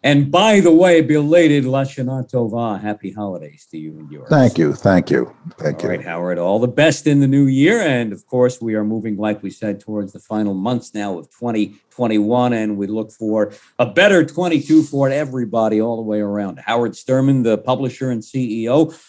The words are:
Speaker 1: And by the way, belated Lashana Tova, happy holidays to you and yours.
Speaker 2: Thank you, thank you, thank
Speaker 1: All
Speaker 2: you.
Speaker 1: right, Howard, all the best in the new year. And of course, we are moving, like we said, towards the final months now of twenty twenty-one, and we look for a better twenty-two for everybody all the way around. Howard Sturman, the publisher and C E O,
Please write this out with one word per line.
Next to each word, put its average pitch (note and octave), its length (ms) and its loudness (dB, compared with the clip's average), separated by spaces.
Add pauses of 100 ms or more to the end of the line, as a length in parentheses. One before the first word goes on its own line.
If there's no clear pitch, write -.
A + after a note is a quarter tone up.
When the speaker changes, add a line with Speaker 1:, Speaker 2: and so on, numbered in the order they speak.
Speaker 1:
And C#3+ 280 2
by G3+ 260 4
the F3 140 6
way, E3+ 280 6
belated D3+ 640 4
Lashana C3 680 -4
Tova, A#2 520 -4
happy G#2 320 -8
holidays F2+ 580 -12
to D#2+ 80 -14
you D#2 220 -14
and - 100 -20
yours. - 180 -20
Speaker 2:
Thank C3+ 300 4
you, D2+ 140 2
thank F#2 400 2
you, B1 200 0 (260)
thank - 180 -4
Speaker 1:
All - 80 -10
Speaker 2:
you. - 60 -2
Speaker 1:
right, - 140 -8
Howard, F2 360 -6
all F#2 180 0
the B2 80 0
best D3 400 0
in C#3+ 140 4
the C#3 80 2
new C#3 180 4
year. D3 360 2
And B2 300 -2
of - 140 -18
course, B2 340 0
we A2+ 140 -4
are G#2+ 80 -2
moving, G#2+ 340 -4
like G#2 280 -6
we F#2+ 60 -8
said, G2+ 280 -8
towards G#2 340 -10
the - 60 -20
final G#2+ 360 -4
months A2 380 -4
now G2+ 260 -8
of - 120 -18
twenty A2 460 -6 (180)
twenty-one, A#2+ 580 0
and A2 240 -4
we G2+ 100 -4
look A2 260 -8
for G#2+ 400 -4 (260)
a B2 80 0
better F3 380 4
twenty-two D#3+ 580 0
for C#3 260 -2
everybody A#2+ 720 -2
all A#2 160 -2
the A2+ 60 -8
way G#2+ 180 -4
around. G2+ 400 -6
Howard A#2 320 -2
Sturman, C3 520 0
the A2 140 2
publisher B2+ 520 -4
and A2+ 140 -6
C A#2 400 -6
E A2+ 60 -4
O, D#3 160 4 (220)